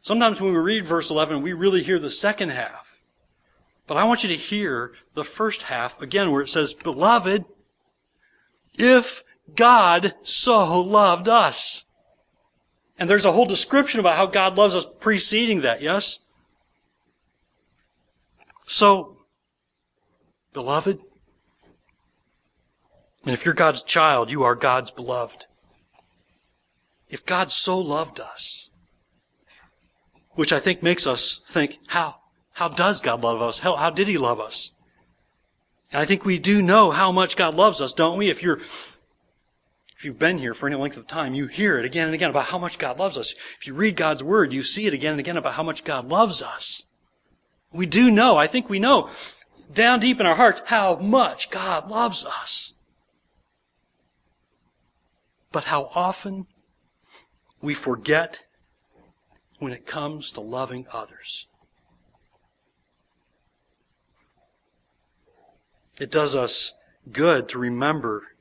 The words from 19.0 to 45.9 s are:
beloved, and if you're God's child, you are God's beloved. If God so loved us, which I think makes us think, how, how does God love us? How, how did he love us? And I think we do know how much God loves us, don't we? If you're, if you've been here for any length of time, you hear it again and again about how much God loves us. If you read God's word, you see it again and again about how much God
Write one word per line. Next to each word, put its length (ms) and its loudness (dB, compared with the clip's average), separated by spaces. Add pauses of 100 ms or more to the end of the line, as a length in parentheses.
beloved, 460 -4 (2250)
and 80 -2
if 100 -6
you're 120 0
God's 260 2
child, 480 2
you 140 -2
are 100 4
God's 380 0
beloved. 560 -10 (1600)
If 160 -16
God 240 -2
so 300 2
loved 400 -6
us, 500 -10 (1600)
which 180 0
I 80 2
think 240 -2
makes 240 0
us 400 -2
think, 300 -4 (100)
how, 300 -4 (340)
how 160 -4
does 320 0
God 240 -2
love 180 0
us? 180 -2
How, 180 0
how 120 0
did 200 -2
he 80 -2
love 240 -2
us? 320 -10 (1200)
And 80 0
I 20 2
think 220 0
we 140 0
do 220 2
know 300 6
how 180 2
much 280 0
God 160 0
loves 260 4
us, 140 -4
don't 240 0
we? 120 0
If 140 -4
you're, 140 0
if 1500 -20
you've 160 -14
been 200 0
here 140 -6
for 140 -8
any 80 -4
length 220 -6
of 100 -20
time, 280 -6
you 120 -6
hear 320 0
it 60 -4
again 220 -2
and 60 -2
again 180 -2
about 160 0
how 100 -6
much 200 -6
God 220 -6
loves 180 -4
us. 160 -4 (240)
If 80 -18
you 80 -14
read 220 0
God's 300 -2
word, 260 2
you 100 -4
see 260 0
it 60 -2
again 200 -4
and 80 -4
again 160 -6
about 160 -6
how 100 -6
much 220 -8
God 240 -8